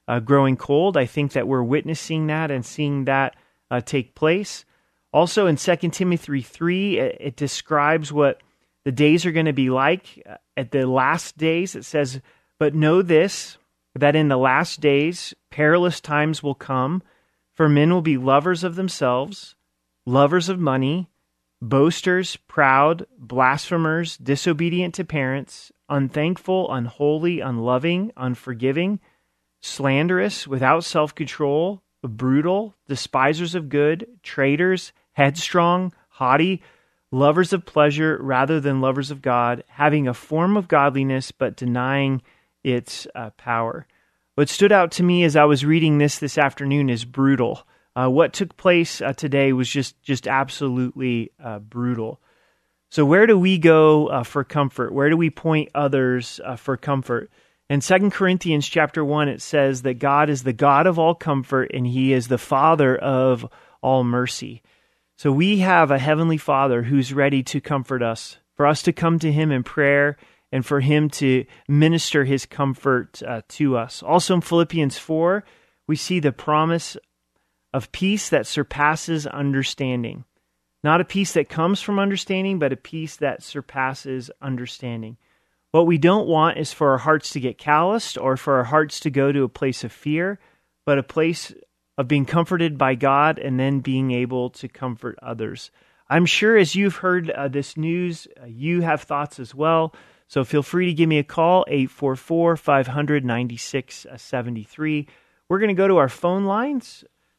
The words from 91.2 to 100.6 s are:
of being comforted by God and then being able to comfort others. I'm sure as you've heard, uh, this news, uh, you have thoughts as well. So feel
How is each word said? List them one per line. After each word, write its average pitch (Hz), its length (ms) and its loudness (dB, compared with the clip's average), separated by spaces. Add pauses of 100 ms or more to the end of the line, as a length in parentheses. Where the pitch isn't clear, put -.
of 131 120 -4
being 143 180 2
comforted 165 500 0
by 131 180 0
God 139 440 2
and 131 200 -4
then 135 220 0
being 131 300 -2
able 123 400 -4
to - 180 -16
comfort 123 540 -10
others. 117 480 -10 (400)
I'm 165 160 4
sure 214 320 4
as 175 160 2
you've 196 220 0
heard, 180 340 -2
uh, 139 180 -6
this 135 300 -6
news, 170 500 -4 (140)
uh, 123 40 -20
you 147 360 -2
have 160 200 -2
thoughts 143 380 -8
as 123 140 -16
well. 160 400 0 (320)
So 135 180 -2
feel 147 180 0